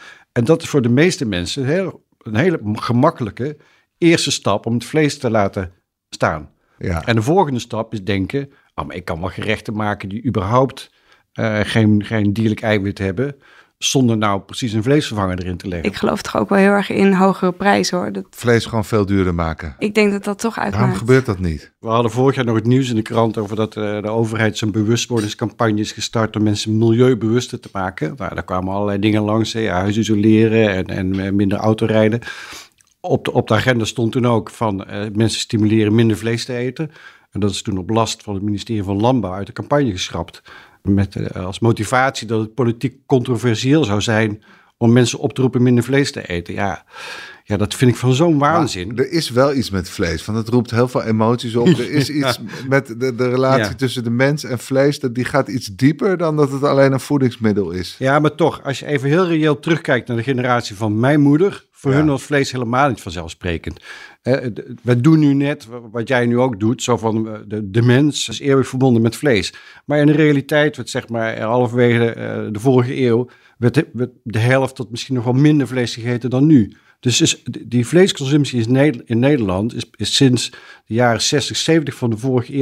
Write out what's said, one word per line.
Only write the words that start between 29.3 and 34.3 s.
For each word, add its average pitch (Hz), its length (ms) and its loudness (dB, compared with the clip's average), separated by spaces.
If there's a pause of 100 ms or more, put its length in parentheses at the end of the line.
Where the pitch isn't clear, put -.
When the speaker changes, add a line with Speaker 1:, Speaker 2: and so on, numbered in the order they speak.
Speaker 1:
hè, 113 60 -4
ja, 95 200 -2
huis 101 180 0
isoleren 110 720 4
en, 95 160 -2
en, 95 400 -4
eh, 98 60 -2
minder 101 260 0
autorijden. 110 600 2 (800)
Op 160 260 -2
de, - 80 -4
op 117 140 0
de - 60 2
agenda 120 320 2
stond 113 260 -2
toen 123 160 0
ook 117 220 0